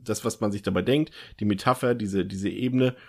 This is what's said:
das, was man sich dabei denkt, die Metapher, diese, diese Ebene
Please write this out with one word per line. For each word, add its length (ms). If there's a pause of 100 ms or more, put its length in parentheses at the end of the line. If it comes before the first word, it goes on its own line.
das, 220
was 160
man 100
sich 120
dabei 180
denkt, 320 (280)
die 40
Metapher, 500
diese, 300
diese 240
Ebene 480 (120)